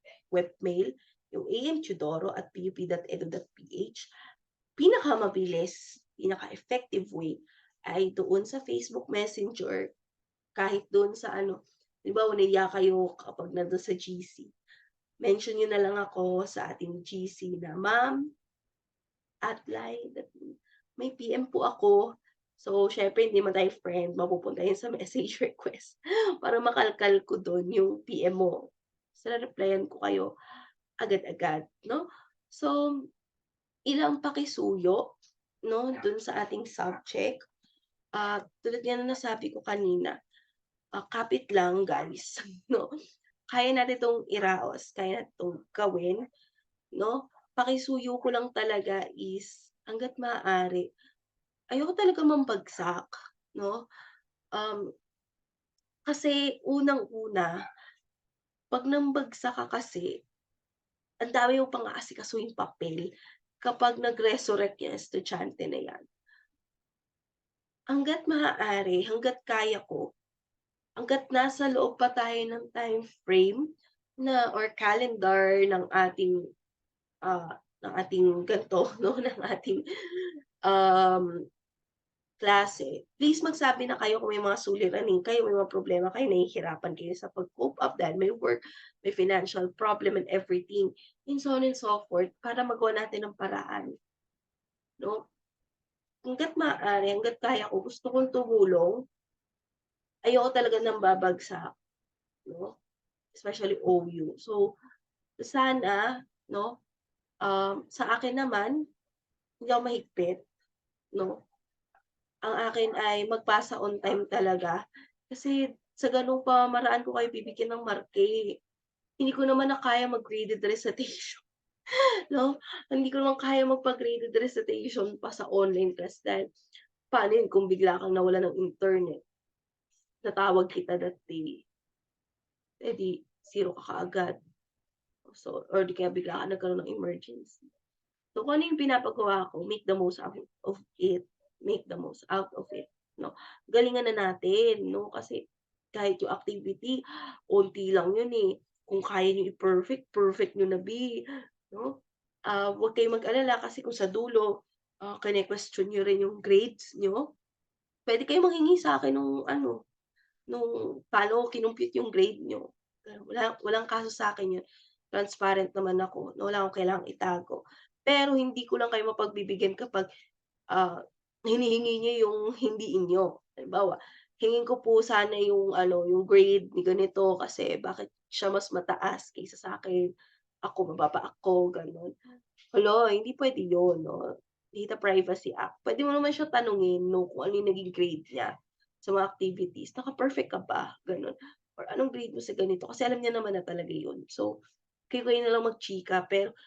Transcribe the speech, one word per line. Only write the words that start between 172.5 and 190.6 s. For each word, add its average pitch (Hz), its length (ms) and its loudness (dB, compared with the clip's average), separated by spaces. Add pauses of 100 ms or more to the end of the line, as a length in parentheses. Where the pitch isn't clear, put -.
hindi 214 400 -2
inyo. 180 280 2 (320)
Halimbawa, 185 400 0 (440)
hingin 233 240 4
ko 240 160 0
po 226 240 6
sana 208 320 2
yung 196 400 2
ano, 180 320 4
yung 185 160 4
grade 196 480 8
ni 185 120 0
ganito 190 520 2
kasi - 440 -4
bakit - 280 -8 (200)
siya 196 240 -2
mas 196 200 -2
mataas 185 600 -4
kaysa 185 240 -14
sa 190 200 -12
akin, 180 320 0 (560)
ako 180 280 -4
mababa 160 440 -2
ako, 180 360 4
gano'n. 165 380 -10 (640)
Hala, 208 400 6
hindi 226 240 -2
puwede 262 240 0
yun, 175 440 4
'no? - 360 -8 (320)
Data 208 260 -8
Privacy 185 560 2
Act. - 300 -8
Puwede 247 180 0
mo 285 80 0
naman 285 220 2
siya 294 160 -4
tanungin, 190 580 2
'no, 180 240 0
kung 143 160 -4
ano 202 80 -2
yung 202 160 0
naging 185 220 -4
grade 170 340 -2
niya 120 300 -6 (420)
sa 190 140 -4
mga 190 240 0
activities. 180 560 -6
Naka-perfect 269 560 -4
ka 190 160 -6